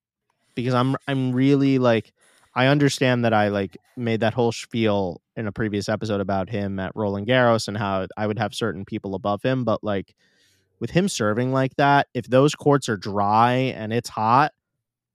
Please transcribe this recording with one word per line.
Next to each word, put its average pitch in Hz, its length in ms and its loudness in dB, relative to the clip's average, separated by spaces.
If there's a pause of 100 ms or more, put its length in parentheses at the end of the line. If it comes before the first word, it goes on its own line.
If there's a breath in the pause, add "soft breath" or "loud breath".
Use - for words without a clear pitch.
(540)
Because 123 180 -2
I'm, 127 240 2 (100)
I'm 131 260 -2
really, 135 460 2
like, 117 340 2 (420 soft breath)
I 127 140 4
understand 135 580 2
that 113 80 2
I, 104 140 4
like, 101 280 -4 (220)
made 113 220 -2
that 110 120 0
whole 117 200 0
spiel 101 680 -2 (160)
in 113 100 -8
a 98 60 -8
previous 104 380 -4
episode 104 320 -4
about 95 260 -4
him 101 300 -6
at 95 160 -8
Roland 101 320 -4
Garros 120 420 2
and 101 80 -6
how 98 300 -4 (100)
I 107 100 -4
would 107 120 -4
have 107 160 -4
certain 98 320 -6
people 101 280 -8
above 101 280 -4
him, 131 220 -2
but, 110 200 -2
like, 101 300 -6 (640)
with 117 100 -8
him 185 180 2
serving 120 440 -2
like 131 240 0
that, 143 380 4
if 123 120 -6
those 131 280 4
courts 143 340 0
are 110 80 -2
dry 104 580 2
and 113 380 -4
it's 117 160 -2
hot, 123 440 2 (640)